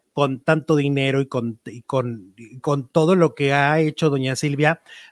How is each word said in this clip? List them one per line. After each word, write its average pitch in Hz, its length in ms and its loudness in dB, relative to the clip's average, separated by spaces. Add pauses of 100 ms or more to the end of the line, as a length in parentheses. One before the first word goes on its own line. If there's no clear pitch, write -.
(140)
con 135 260 -2
tanto 156 340 0
dinero 139 460 0
y 139 60 -2
con, 117 400 -6
y 123 160 -16
con, 117 560 -6
y 117 220 -20
con 143 280 -4
todo 165 260 4
lo 170 200 2
que 139 180 0
ha 143 260 2
hecho 156 300 0
doña 131 280 -2
Silvia, 151 440 0 (320)